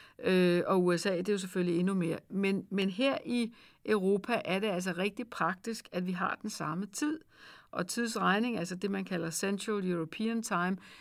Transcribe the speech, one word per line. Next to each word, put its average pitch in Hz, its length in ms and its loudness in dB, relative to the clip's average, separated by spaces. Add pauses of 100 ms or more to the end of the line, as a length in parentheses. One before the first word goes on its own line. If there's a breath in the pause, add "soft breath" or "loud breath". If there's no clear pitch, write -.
(240 loud breath)
Øh, 180 420 6
og 185 180 4
U 175 120 4
S 170 100 0
A, 185 100 2
det 185 120 -2
er 208 40 4
jo 202 60 0
selvfølgelig 180 420 0
endnu 190 140 2
mere. 180 240 0 (100)
Men, 196 420 0
men 190 200 0
her 254 340 0
i 233 300 -2 (300 loud breath)
Europa 202 600 2
er 185 140 0
det 214 80 -2
altså 180 320 0
rigtig 208 300 -2
praktisk, 185 640 -4
at 180 140 -2
vi 185 60 -2
har 180 300 -2
den 214 80 -6
samme 170 360 -4
tid. 302 340 -2 (520 loud breath)
Og 180 140 -2
tidsregning, 220 720 0
altså 175 160 -4
det, 196 160 -4
man 196 140 -2
kalder 170 260 -4
Central 196 600 -2
European 214 520 -2
Time, 185 340 0 (240 loud breath)